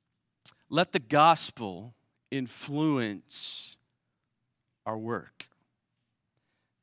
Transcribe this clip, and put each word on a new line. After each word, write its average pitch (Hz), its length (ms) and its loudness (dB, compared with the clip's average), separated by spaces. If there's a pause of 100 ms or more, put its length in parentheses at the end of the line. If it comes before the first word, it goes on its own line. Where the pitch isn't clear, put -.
(680)
let 165 240 0
the 180 60 0
gospel 117 920 2 (380)
influence 135 1400 -4 (1120)
our 110 100 -6
work, 110 520 -8 (1300)